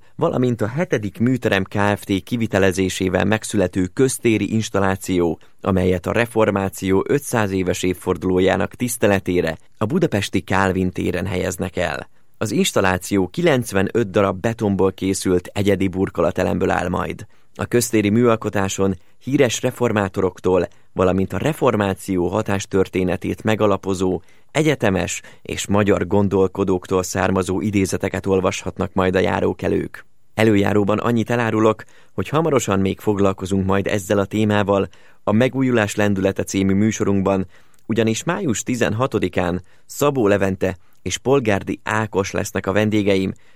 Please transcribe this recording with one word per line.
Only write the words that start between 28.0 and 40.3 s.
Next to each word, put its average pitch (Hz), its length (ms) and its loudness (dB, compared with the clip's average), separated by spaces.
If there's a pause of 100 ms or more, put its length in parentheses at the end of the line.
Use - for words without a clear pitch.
olvashatnak 95 640 0
majd 92 240 2
a - 20 4
járókelők. 92 880 -2 (280)
Előjáróban 104 640 2
annyit 113 320 0
elárulok, 110 520 2 (320)
hogy 98 140 -4
hamarosan 139 520 0
még 95 200 0
foglalkozunk 98 640 0
majd 98 200 0
ezzel 101 320 0
a 98 60 2
témával 104 640 2 (360)
a 104 80 2
Megújulás 123 600 2
lendülete 98 480 0
című 98 320 0
műsorunkban, 98 720 0 (400)
ugyanis 113 380 0
május 170 380 -4
tizenhatodikán 95 1000 -2 (240)
Szabó 135 400 0
Levente 95 500 0 (260)